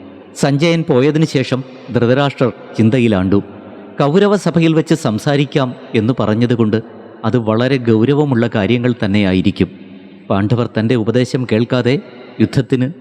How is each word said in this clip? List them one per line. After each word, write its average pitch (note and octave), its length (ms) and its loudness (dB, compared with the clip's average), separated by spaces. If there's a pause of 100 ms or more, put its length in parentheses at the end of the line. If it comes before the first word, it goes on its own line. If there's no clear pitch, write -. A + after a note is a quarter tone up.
(400)
സഞ്ജയൻ D#3 480 2
പോയതിനു D3 360 2
ശേഷം C3 400 -2 (280)
ധൃതരാഷ്ട്രർ B2 600 2 (260)
ചിന്തയിലാണ്ടു. A2 580 2 (640)
കൗരവസഭയിൽ E3 760 2
വെച്ച് D#3 200 2
സംസാരിക്കാം C3+ 800 -2 (200)
എന്ന് A2+ 260 2
പറഞ്ഞതുകൊണ്ട് A2 600 2 (420)
അത് A2+ 140 0
വളരെ A#2 380 0
ഗൗരവമുള്ള A#2+ 760 2
കാര്യങ്ങൾ A#2+ 400 2 (100)
തന്നെയായിരിക്കും. F#2+ 640 0 (640)
പാണ്ഡവർ G#2+ 460 0
തൻ്റെ A2+ 180 0
ഉപദേശം A#2+ 580 -2
കേൾക്കാതെ B2 460 0 (420)
യുദ്ധത്തിന് B2+ 600 0